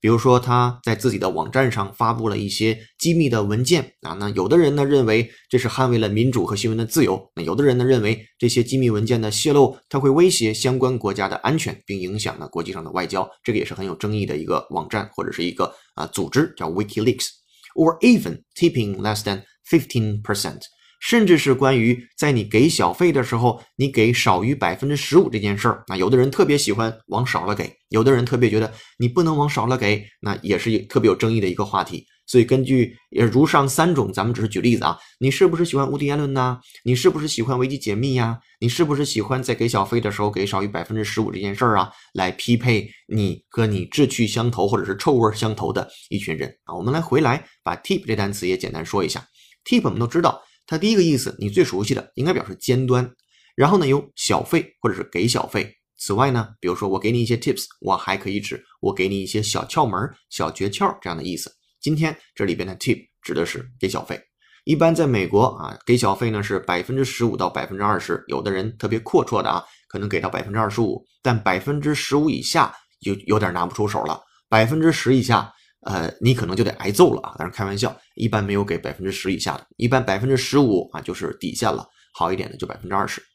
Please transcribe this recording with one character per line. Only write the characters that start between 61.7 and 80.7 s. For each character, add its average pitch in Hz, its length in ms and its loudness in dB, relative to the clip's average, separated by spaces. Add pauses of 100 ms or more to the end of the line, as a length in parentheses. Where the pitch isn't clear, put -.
今 147 140 -2
天 156 240 -2 (160)
这 101 120 -4
里 87 100 0
边 90 100 -8
的 95 120 -10
tip 123 200 -2 (240)
指 - 120 -8
的 78 120 -2
是 - 320 -10
给 95 120 -2
小 - 160 -6
费。 - 120 -10 (460)
一 156 100 2
般 165 220 4
在 165 100 2
美 110 220 2
国 101 160 4
啊， 64 420 -4
给 123 120 4
小 104 180 0
费 117 160 -2
呢 107 100 -2
是 101 180 -2
百 90 220 -2
分 123 140 -6
之 135 80 0
十 123 220 -2
五 110 100 0
到 92 140 -2
百 - 160 -6
分 95 120 -10
之 101 60 -4
二 101 160 2
十， - 300 -6
有 67 120 -4
的 101 80 -4
人 98 280 -4
特 110 100 -6
别 110 120 -2
阔 - 260 2
绰 104 160 -2
的 - 80 -2
啊， 90 120 -2 (280)
可 95 100 -10
能 101 80 -6
给 95 140 -2
到 92 80 -4
百 92 120 -6
分 98 120 -10
之 107 40 -2
二 110 120 0
十 104 100 -8
五， 110 240 -2 (180)
但 123 220 0
百 95 160 0
分 143 220 -4
之 147 120 0
十 139 220 -2
五 151 140 4
以 104 120 -2
下 - 320 0 (280)
就 98 120 -4 (120)
有 104 120 2
点 101 160 0
拿 87 120 -2
不 90 100 -6
出 104 100 -2
手 95 180 -2
了， 80 140 -4 (300)
百 110 180 4
分 147 140 0
之 160 140 4
十 135 200 2
以 131 80 4
下， 107 300 0 (300)
呃， 90 280 -4 (120)
你 127 120 4
可 120 120 -2
能 90 100 -4
就 110 80 2
得 - 120 -2
挨 - 140 -6
揍 123 240 6
了 - 80 -2
啊。 - 160 -12
当 82 80 -6
然 85 80 -8
开 104 120 -4
玩 98 120 -4
笑， - 160 -2 (220)
一 113 140 -2
般 104 120 0
没 101 120 -2
有 101 100 2
给 95 140 -2
百 71 160 -8
分 92 120 -10
之 95 60 -4
十 92 220 -4
以 85 40 -2
下 73 200 -6
的， - 180 -18
一 - 100 -4
般 123 200 2
百 98 120 0
分 120 120 -2
之 135 80 2
十 131 200 0
五 113 360 4